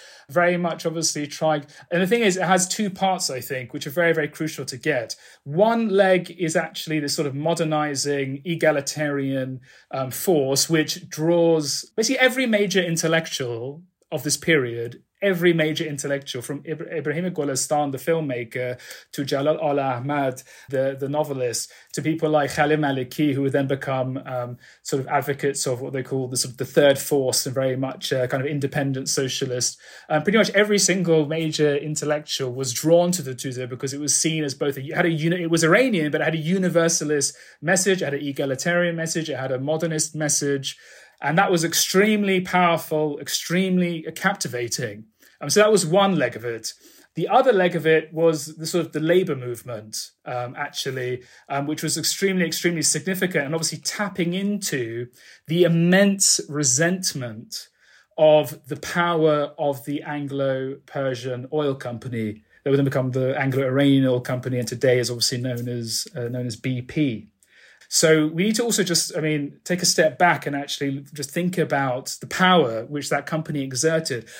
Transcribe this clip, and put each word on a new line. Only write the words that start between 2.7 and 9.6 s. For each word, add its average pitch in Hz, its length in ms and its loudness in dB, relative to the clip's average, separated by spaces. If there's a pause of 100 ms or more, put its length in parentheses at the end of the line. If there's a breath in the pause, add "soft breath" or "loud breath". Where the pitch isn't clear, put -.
parts, 185 400 -2
I 127 120 -6
think, 127 320 -8
which 143 120 -8
are 147 60 -8
very, 170 220 4
very 151 160 0
crucial 151 360 -6
to 135 120 -10
get. 123 400 -2 (260 soft breath)
One 214 460 2
leg 190 500 4
is 160 160 0
actually 156 460 -4
this 143 120 -2
sort 151 140 -2
of 135 80 -6
modernizing, 143 1080 -2
egalitarian, 143 1160 -2 (320 soft breath)